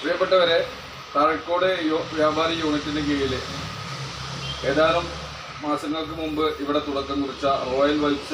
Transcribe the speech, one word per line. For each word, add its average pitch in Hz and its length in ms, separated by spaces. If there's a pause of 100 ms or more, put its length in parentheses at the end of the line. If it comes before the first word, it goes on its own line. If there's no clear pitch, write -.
പ്രിയപ്പെട്ടവരെ, 175 540 (540)
താഴക്കോട് 160 580 (200)
യോ-, 156 160 (100)
വ്യാപാരി 156 460
യൂണിറ്റിന് 151 460
കീഴിൽ 139 260 (1400)
ഏതാനും 160 360 (580)
മാസങ്ങൾക്ക് 160 580
മുമ്പ് 156 220 (200)
ഇവിടെ 147 240
തുടക്കം 139 360
കുറിച്ച - 220 (240)
റോയൽ 143 340
വെൽസ് 143 300